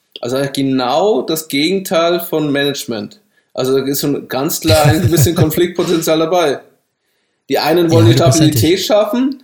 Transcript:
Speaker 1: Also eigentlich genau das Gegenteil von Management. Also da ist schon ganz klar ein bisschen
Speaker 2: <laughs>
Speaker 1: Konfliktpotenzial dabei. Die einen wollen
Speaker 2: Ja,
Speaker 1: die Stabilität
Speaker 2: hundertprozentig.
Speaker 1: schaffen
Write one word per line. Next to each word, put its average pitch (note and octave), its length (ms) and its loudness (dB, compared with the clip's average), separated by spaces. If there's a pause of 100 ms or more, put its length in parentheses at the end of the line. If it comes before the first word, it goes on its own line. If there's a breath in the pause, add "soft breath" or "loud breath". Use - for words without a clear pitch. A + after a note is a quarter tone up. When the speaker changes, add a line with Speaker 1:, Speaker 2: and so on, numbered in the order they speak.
(200)
Speaker 1:
Also B2 160 -6
eigentlich C#3 160 -4
genau C3+ 680 0
das D#3+ 260 -6
Gegenteil F3 720 -2
von D#3 300 -4
Management. C3+ 720 -6 (340)
Also B2+ 240 0
da C3+ 60 -2
ist C#3 160 -4
schon C#3 280 -4
ganz C#3 320 -4
klar D#3 260 4
ein D#3 240 2
bisschen E3 240 2
Speaker 2:
<laughs> - 20 -2
Speaker 1:
Konfliktpotenzial E3 840 0
dabei. D#3+ 420 0 (880)
Die B2+ 80 0
einen E3+ 320 2
wollen A2 160 6
Speaker 2:
Ja, A2+ 60 6
Speaker 1:
die B2+ 60 4
Stabilität D#3+ 440 4
Speaker 2:
hundertprozentig. F3+ 240 0
Speaker 1:
schaffen A#3+ 580 0